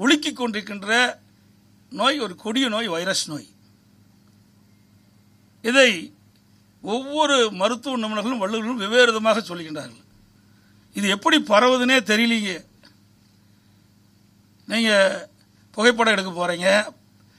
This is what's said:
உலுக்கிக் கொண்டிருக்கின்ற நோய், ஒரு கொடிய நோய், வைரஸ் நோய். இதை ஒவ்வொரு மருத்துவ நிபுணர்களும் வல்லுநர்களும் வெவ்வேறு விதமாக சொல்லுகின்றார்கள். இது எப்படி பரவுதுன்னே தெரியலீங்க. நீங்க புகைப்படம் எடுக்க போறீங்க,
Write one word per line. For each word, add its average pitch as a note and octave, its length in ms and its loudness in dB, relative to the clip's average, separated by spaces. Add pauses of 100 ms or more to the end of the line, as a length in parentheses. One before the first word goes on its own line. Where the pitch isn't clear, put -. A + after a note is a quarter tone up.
உலுக்கிக் D4+ 380 0
கொண்டிருக்கின்ற G#3 580 -4 (1000)
நோய், C#4 240 0
ஒரு F3+ 180 -10
கொடிய A#3+ 320 -2
நோய், A3 200 -4
வைரஸ் F3+ 360 -4
நோய். C#3+ 180 -12 (2250)
இதை B3 260 4 (920)
ஒவ்வொரு C#4 520 0 (240)
மருத்துவ A#3+ 400 -2
நிபுணர்களும் G#3+ 420 -4
வல்லுநர்களும் A3 400 -4
வெவ்வேறு A#3 280 4
விதமாக A3 360 2
சொல்லுகின்றார்கள். D#3 580 -12 (920)
இது G3+ 180 -2
எப்படி D#4+ 220 2 (120)
பரவுதுன்னே B3 480 4 (140)
தெரியலீங்க. A3 400 0 (2250)
நீங்க A3+ 180 2 (840)
புகைப்படம் A3+ 400 4
எடுக்க F#3+ 220 -2
போறீங்க, F3 320 -2 (720)